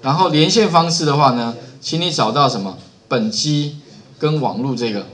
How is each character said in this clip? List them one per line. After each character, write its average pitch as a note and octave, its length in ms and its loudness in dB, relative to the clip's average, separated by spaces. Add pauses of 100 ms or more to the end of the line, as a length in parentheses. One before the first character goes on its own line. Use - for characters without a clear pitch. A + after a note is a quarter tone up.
然 C3+ 140 0
后 F3+ 140 4
连 D#3 200 4
线 G3+ 220 2
方 E3 200 4
式 E3 140 -2
的 C#3+ 120 2
话 C#3 160 4
呢， A#2 220 -4 (260)
请 E3 200 -4
你 F3 100 -2
找 A#2+ 220 -2
到 C#3 160 4
什 A#2+ 100 -2
么？ F#2+ 200 -8 (300)
本 A2 220 -2
机 D3 460 -2 (420)
跟 D3+ 220 -2
网 A2 180 -4
路 C3 160 -4
这 A#2 160 -4
个 G2+ 100 -6 (140)